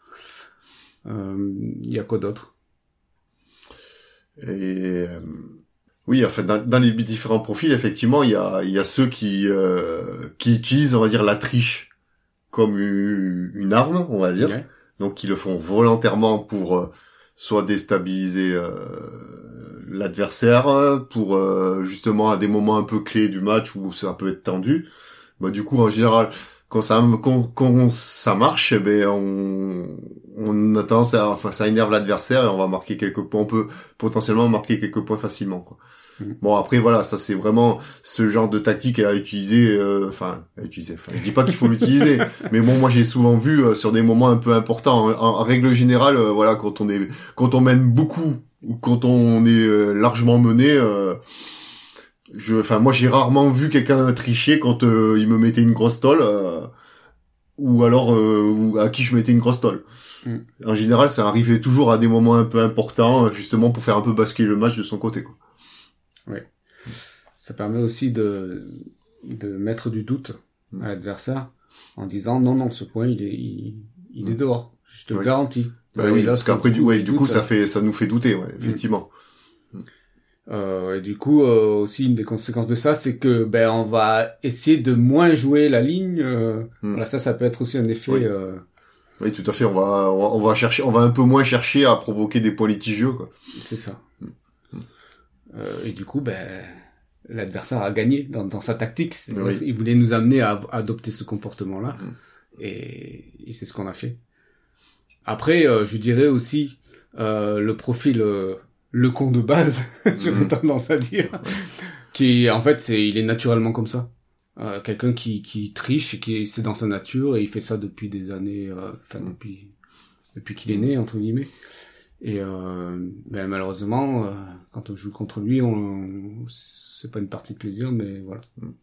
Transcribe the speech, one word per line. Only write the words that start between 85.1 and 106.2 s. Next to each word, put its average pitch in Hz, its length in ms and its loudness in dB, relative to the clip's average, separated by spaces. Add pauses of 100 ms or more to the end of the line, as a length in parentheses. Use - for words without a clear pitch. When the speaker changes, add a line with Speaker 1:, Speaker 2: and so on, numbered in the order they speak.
Speaker 1:
jouer 147 340 4
la 120 140 4
ligne, 175 400 -2
euh, 113 400 -2 (200)
Speaker 2:
Mm. 104 100 -4
Speaker 1:
voilà, 110 120 -4
ça, 135 140 -4
ça 123 160 -2
peut 123 100 -4
être 120 180 -2
aussi 123 140 -4
un 120 80 0
effet, 113 280 -4
Speaker 2:
Oui. 131 120 2
Speaker 1:
euh, 95 320 -6 (640)
Speaker 2:
Oui, 107 120 -2
tout 98 140 -10
à 104 60 -2
fait. - 120 -2
On 104 100 2
va, 98 380 2
on 95 60 0
va, 107 180 2
on 107 40 0
va 110 140 4
chercher, 117 300 0
on 127 80 0
va 117 80 6
un 120 100 6
peu 127 120 2
moins 131 220 6
chercher 123 420 2
à 117 100 6
provoquer 107 440 -2
des 110 120 2
points 107 160 0
litigieux, 107 440 -2
quoi. - 180 -12 (320)
Speaker 1:
C'est - 140 -12
ça. - 240 -12 (200)
Speaker 2:
Mm. - 60 -16 (1300)
Speaker 1:
Euh, 90 280 -12
et 110 80 -8
du 98 140 -14
coup, 139 160 -6
ben, 95 420 -10 (640)
l'adversaire 104 540 -8
a 101 80 -4
gagné 120 320 0
dans, 127 220 -10
dans 98 160 -10
sa 113 140 -4
tactique. 120 400 -6
C'est, 110 240 -12
Speaker 2:
Oui. 98 240 -2
Speaker 1:
il 139 120 -4
voulait 113 220 0
nous 117 180 4
amener 120 260 4
à, 107 120 0 (180)
à 127 80 -8
adopter 110 320 -6
ce 107 140 -10
comportement-là. 101 760 -10
Speaker 2:
Mm. 95 120 -14 (480)
Speaker 1:
Et, - 640 -16 (220)
et 117 60 -16
c'est 107 140 -16
ce - 80 -16
qu'on 98 120 -12
a 92 60 -12
fait. 123 240 -12 (1080)
Après, 156 400 2
euh, 113 180 4
je 104 140 -6
dirais 120 300 2